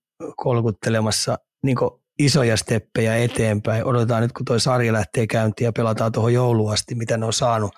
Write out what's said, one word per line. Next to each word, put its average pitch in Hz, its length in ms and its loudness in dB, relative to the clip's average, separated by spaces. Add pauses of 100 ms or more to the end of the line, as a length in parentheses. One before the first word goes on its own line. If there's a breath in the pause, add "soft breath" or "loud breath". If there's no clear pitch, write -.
(360)
kolkuttelemassa 113 1000 -2 (260)
niinku 127 400 -2 (160)
isoja 123 380 2
steppejä 113 580 -2
eteenpäin. 113 720 0
Odotetaan 120 380 2
nyt, 120 100 -2
kun 127 120 -8
toi 117 140 0
sarja 120 340 2
lähtee 110 340 0
käyntiin 110 380 0
ja 113 80 0
pelataan 113 380 0
tuohon 113 220 2
jouluun 117 400 2
asti, 123 220 -6
mitä 113 220 -2
ne 110 80 -2
on 113 80 -2
saanut 110 440 0